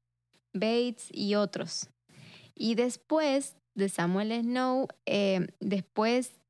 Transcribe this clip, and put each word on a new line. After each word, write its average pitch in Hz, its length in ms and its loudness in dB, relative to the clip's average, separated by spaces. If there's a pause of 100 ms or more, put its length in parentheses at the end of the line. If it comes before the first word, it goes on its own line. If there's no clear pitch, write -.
(560)
Bates 233 560 -2
y 202 240 0
otros. - 540 -2 (680)
Y 226 200 -2
después 269 840 0 (180)
de 196 140 0
Samuel 190 420 0 (120)
Snow, 254 440 0 (200)
eh, 190 400 2 (120)
después 220 800 0 (100)